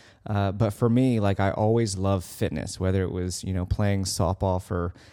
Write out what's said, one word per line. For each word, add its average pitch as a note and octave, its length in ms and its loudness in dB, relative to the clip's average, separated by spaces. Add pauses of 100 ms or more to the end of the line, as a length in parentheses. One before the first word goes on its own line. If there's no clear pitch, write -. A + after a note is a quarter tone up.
(260)
Uh, G2+ 260 0
but G#2 200 0
for A#2 180 0
me, B2 300 4
like, G2+ 200 2
I G2 120 2
always A2 440 2
loved F#2+ 300 0
fitness, - 540 -6
whether F#2+ 240 2
it - 80 -2
was, F2+ 320 -4
you F#2+ 100 -4
know, F2+ 140 -2
playing G2+ 380 0
softball F#2 560 0
for F2 340 -4 (180)